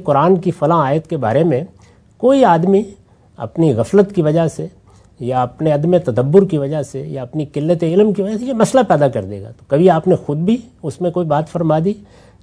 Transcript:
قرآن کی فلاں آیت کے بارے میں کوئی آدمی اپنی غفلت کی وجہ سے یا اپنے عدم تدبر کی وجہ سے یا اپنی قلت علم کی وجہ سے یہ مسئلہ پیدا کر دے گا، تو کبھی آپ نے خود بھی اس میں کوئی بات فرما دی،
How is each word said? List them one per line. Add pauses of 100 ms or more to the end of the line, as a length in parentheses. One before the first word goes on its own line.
قرآن
کی
فلاں
آیت
کے
بارے
میں (520)
کوئی
آدمی (540)
اپنی
غفلت
کی
وجہ
سے (540)
یا
اپنے
عدم
تدبر
کی
وجہ
سے
یا
اپنی
قلت
علم
کی
وجہ
سے
یہ
مسئلہ
پیدا
کر
دے
گا،
تو
کبھی
آپ
نے
خود
بھی (260)
اس
میں
کوئی
بات
فرما
دی، (500)